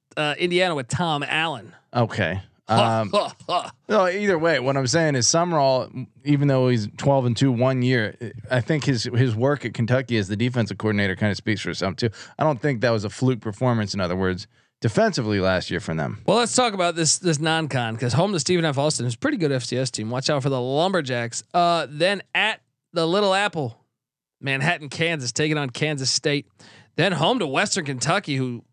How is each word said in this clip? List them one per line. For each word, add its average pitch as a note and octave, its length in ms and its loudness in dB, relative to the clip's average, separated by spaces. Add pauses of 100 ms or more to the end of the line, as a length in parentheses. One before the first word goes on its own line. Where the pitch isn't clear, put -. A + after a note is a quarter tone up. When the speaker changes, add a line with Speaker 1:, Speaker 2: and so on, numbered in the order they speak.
(180)
Speaker 1:
uh, D3 200 -2
Indiana F3 380 2
with C3 120 -4
Tom D#3 400 0
Allen. D3+ 460 -4 (220)
Speaker 2:
Okay. F#2+ 460 0 (260)
Speaker 1:
Ha, A2+ 340 4
Speaker 2:
Um, G2+ 100 -4
Speaker 1:
ha, - 200 0 (160)
ha. E3+ 240 -2 (160)
Speaker 2:
no, G3 200 4
either F#3+ 320 0
way, D#3+ 200 2
what C3+ 160 0
I'm C3 120 0
saying D#3 260 2
is B2 140 2
Summerall, D3+ 600 2 (360)
even C#3+ 240 4
though C3 220 4
he's A2 180 2 (100)
twelve C#3 300 2
and A#2 100 0
two C3+ 140 4
one B2 320 2
year, B2 320 0 (340)
I B2+ 100 2
think C#3+ 260 -2
his, B2+ 180 0
his A#2+ 320 0
work C3+ 300 0
at A2 100 -6
Kentucky B2 420 0
as G2 120 0
the G#2+ 60 -2
defensive A#2+ 440 -2
coordinator G2+ 360 0
kinda G#2 200 0
speaks G#2+ 260 -4
for - 80 -6
himself F2+ 280 -4
too. A#2 120 0 (300)
I - 40 2
don't D3+ 160 0
think C3 220 -2
that A#2+ 80 2
was A2 140 0
a G#2 80 -6
fluke B2+ 280 0
performance, A2 540 -2
in G2 60 -4
other F2+ 160 0
words, F#2 320 -2 (340)
defensively A#2+ 580 2
last F#2 300 0
year F2 100 -2
from E2 180 -4
them. C2+ 280 -6
Speaker 1:
Well, G3 120 4
let's A#3 180 0
talk A#3+ 180 2
about F3 220 0
this, E3 240 0
this D#3+ 200 0
non-con, C3+ 580 0
'cause A#2+ 160 -2
home F#3 200 2
to E3 60 0
Stephen E3+ 260 2
F. C#3+ 140 0
Austin C#3 260 0
is A#2+ 80 -2
a - 60 -8
pretty C#4+ 180 -2
good D3+ 140 0
F B2+ 120 -2
C B2 140 -4
S C3 140 -2
team. A2 180 -6
Watch C3 220 -2
out C#3+ 100 0
for C#3 80 -2
the C3+ 100 0
Lumberjacks. C3 840 -2 (100)
Uh, E3+ 340 2
then E3+ 360 -2 (100)
at G3+ 280 0 (320)
the E3 140 0
Little F#3+ 280 2
Apple, E3+ 420 -2 (640)
Manhattan, C#3 480 -2
Kansas, D#3+ 420 -4
taking D3+ 280 0
on C#3 100 -4
Kansas C#3 400 -2
State. C#3+ 380 -2 (480)
Then F3+ 160 2
home F3 260 2
to F#3+ 80 0
Western E3 400 0
Kentucky, C#3 520 -2
who B2 360 -4